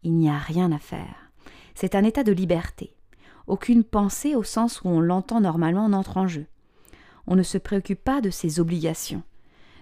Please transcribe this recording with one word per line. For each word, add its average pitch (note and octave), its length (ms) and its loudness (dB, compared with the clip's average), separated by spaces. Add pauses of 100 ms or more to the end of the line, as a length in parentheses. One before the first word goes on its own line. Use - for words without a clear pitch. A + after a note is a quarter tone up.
Il E3 120 0
n'y D#3+ 160 4
a D3 80 -2
rien E3+ 340 0
à D3 60 -2
faire. - 540 -14 (420)
C'est F#3 200 -4
un G3 100 4
état A3+ 180 2
de G#3+ 100 4
liberté. F3 640 -2 (520)
Aucune A3+ 380 4
pensée G#3 500 0
au A3+ 80 0
sens A3+ 400 -2
où F#3+ 60 -2
on E3 120 4
l'entend F#3 400 0
normalement F3 480 2
n'entre F#3+ 280 -2
en F#3+ 100 2
jeu. D#3 200 -6 (800)
On F3+ 100 2
ne F#3 60 6
se F3+ 160 -2
préoccupe G3 440 -4
pas C#4 180 0
de G3+ 100 0
ses E3 300 -4
obligations, E3 640 -4 (600)